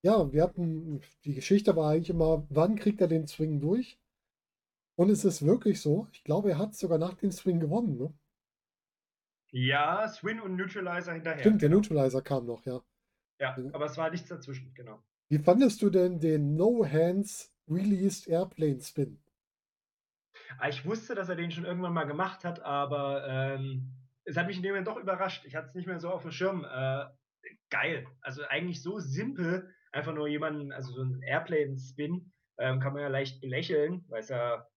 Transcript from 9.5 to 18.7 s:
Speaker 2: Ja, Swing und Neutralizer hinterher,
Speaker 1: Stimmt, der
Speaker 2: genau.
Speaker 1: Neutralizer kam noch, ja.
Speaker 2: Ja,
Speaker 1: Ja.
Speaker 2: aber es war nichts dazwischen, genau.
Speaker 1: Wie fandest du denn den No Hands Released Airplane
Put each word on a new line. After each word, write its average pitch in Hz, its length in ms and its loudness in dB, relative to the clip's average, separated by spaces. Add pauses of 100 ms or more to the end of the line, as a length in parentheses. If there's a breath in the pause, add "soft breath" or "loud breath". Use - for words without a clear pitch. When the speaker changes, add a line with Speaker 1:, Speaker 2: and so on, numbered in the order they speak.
Speaker 2:
Ja, 147 560 2
Swing 220 340 -6
und 190 140 -6
Neutralizer 180 600 -4
hinterher, 160 260 -4
Speaker 1:
Stimmt, 208 220 4
der 147 60 4
Speaker 2:
genau. 185 120 8
Speaker 1:
Neutralizer 135 420 0
kam 127 240 -2
noch, 117 180 -8
ja. 127 160 -6 (600)
Speaker 2:
Ja, 131 180 -6
Speaker 1:
Ja. 131 140 -8
Speaker 2:
aber 151 140 -4
es 135 100 -8
war 160 140 -2
nichts 170 180 -8
dazwischen, - 460 -12
genau. 113 280 -20 (280)
Speaker 1:
Wie 147 80 2
fandest 214 440 6
du 202 80 6
denn 180 300 4
den 151 340 2
No 214 320 4
Hands 170 680 0 (160)
Released 190 600 0
Airplane 156 520 0